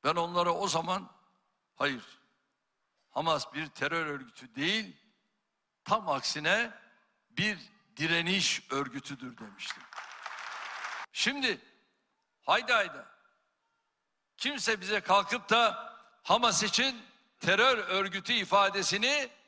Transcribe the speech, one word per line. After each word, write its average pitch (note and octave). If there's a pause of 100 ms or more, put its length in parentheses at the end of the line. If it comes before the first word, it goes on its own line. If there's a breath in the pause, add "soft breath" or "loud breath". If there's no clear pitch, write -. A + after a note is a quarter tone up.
Ben D3+
onlara F3
o F3+
zaman, F3 (640)
"Hayır, C3+ (920)
Hamas D#3
bir D#3
terör D#3
örgütü B2+
değil, F#3 (880)
tam G3+
aksine D#3 (600)
bir G3+ (380)
direniş E3+
örgütüdür." C3+
demiştim. - (1300)
Şimdi B3 (840)
haydi A#3
haydi, F#3+ (1300)
kimse A#3
bize G3
kalkıp G3
da A3+ (300)
Hamas G#3+
için A#3+ (380)
terör A3
örgütü F#3+
ifadesini G3+ (180)